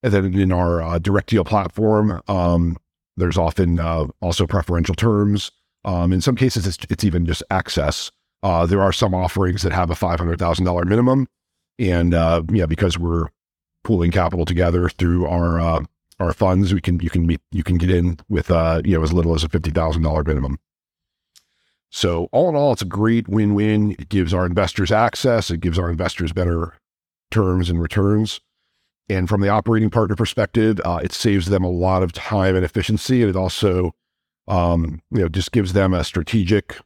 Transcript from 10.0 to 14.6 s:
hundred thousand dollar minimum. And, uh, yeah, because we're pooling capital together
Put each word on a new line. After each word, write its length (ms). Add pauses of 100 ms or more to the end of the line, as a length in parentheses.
hundred 200
thousand 260
dollar 200
minimum. 440 (500)
And, 360
uh, 360
yeah, 160
because 320
we're 300 (560)
pooling 260
capital 340
together 440